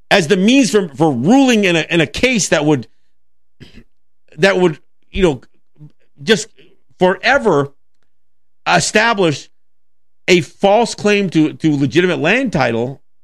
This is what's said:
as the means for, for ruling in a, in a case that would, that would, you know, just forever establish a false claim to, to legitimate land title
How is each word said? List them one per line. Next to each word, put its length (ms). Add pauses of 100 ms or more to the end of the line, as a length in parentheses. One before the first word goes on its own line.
as 180
the 100
means 340
for, 180
for 240
ruling 500
in 140
a, 120
in 120
a 60
case 420
that 160
would, 240 (1500)
that 200
would, 240 (280)
you 140
know, 180 (800)
just 280 (500)
forever 760 (920)
establish 800 (800)
a 120
false 560
claim 340
to, 240
to 220
legitimate 440
land 340
title 480 (220)